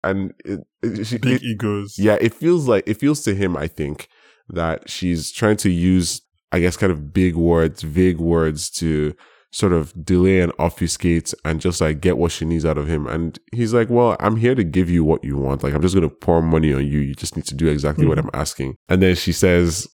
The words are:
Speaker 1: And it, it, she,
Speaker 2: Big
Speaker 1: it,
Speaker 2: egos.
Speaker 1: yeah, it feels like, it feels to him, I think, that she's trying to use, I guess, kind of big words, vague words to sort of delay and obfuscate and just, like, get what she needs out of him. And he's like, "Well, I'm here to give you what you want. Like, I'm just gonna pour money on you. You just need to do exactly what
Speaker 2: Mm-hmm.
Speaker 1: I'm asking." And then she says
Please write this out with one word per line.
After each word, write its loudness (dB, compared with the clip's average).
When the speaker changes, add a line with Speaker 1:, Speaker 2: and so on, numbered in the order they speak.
Speaker 1:
And -4
it, -8
it, -4
she, -6
Speaker 2:
Big 0
Speaker 1:
it, -18
Speaker 2:
egos. -4
Speaker 1:
yeah, 4
it 0
feels 0
like, 4
it -2
feels 0
to 0
him, 0
I -4
think, -8
that -4
she's -4
trying 2
to 0
use, 2
I 2
guess, 0
kind 2
of -8
big 2
words, 2
vague 2
words 0
to -2
sort 0
of -2
delay 4
and 0
obfuscate -2
and -4
just, -2
like, -2
get 0
what 0
she -8
needs -2
out 0
of -4
him. -2
And -6
he's -2
like, 2
"Well, 4
I'm 0
here 2
to 0
give 0
you 4
what 2
you -4
want. -2
Like, -2
I'm 0
just -2
gonna 2
pour 0
money 2
on -2
you. -2
You -4
just -12
need -8
to -10
do 0
exactly 0
what 2
Speaker 2:
Mm-hmm. -4
Speaker 1:
I'm -6
asking." -8
And 2
then 4
she -4
says 2